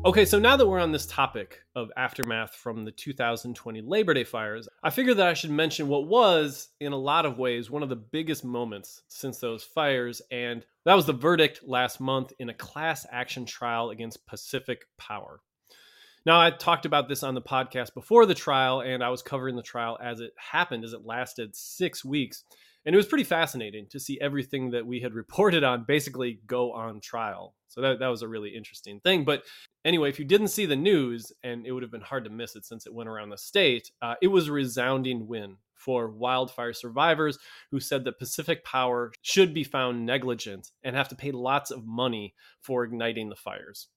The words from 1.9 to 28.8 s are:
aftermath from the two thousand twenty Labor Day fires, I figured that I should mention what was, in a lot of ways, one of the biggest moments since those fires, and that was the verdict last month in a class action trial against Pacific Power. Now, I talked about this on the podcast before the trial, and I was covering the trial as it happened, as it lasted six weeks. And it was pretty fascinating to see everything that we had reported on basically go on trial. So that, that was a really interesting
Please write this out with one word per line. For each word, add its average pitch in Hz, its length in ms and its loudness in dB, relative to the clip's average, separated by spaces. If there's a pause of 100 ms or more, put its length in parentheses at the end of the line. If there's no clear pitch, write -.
aftermath 123 580 -2
from 113 300 -8
the 110 80 -8
two - 200 -10
thousand 117 440 -2
twenty 110 240 -10
Labor 170 340 2
Day 101 80 2
fires, 110 460 -6 (120)
I 160 100 0
figured 247 260 4
that 185 100 6
I 170 80 4
should 156 160 -4
mention 151 380 0
what 143 180 2
was, 170 640 4 (100)
in 143 140 -4
a 139 40 -4
lot 147 300 2
of 120 120 -2
ways, 120 340 -2
one 147 100 -4
of 135 60 -4
the 131 80 -4
biggest 151 480 -4
moments 120 640 -8
since - 300 -10
those 113 260 -6
fires, 131 680 0
and 120 340 -6 (200)
that 180 100 8
was 170 120 6
the 151 60 0
verdict 151 540 2
last 127 320 -2
month 131 400 -4
in 117 120 -10
a 107 40 -12
class 156 560 -8
action 123 360 -8
trial 117 440 -4
against 110 380 -12
Pacific - 580 -8 (100)
Power. - 440 -14 (840)
Now, 165 160 8
I 165 120 8
talked 170 340 0
about 147 220 2
this 139 160 -6
on 131 100 -4
the 120 80 -6
podcast 127 500 -4
before 226 340 8
the 185 80 2
trial, 131 480 2
and 127 200 -2
I 120 60 0
was 127 140 -4
covering 131 340 -6
the 117 60 -8
trial 117 380 -6
as 117 200 -8
it 117 180 -12
happened, 127 460 -2
as 113 80 -12
it 110 120 -16
lasted 117 520 -8
six - 480 -6
weeks. 135 400 -6 (400)
And 160 100 2
it - 20 10
was 202 100 8
pretty 277 180 2
fascinating 110 680 -2
to 143 80 -12
see 135 220 -8
everything 139 500 -2
that 120 160 -2
we 123 140 -6
had 120 140 -6
reported 165 500 2
on 123 240 2
basically 127 580 -2
go 123 240 0
on 110 300 -8
trial. 98 560 -8 (100)
So - 140 -14
that, 131 180 2
that 131 80 -2
was 117 160 -2
a 113 60 -8
really 107 220 -8
interesting 107 500 -16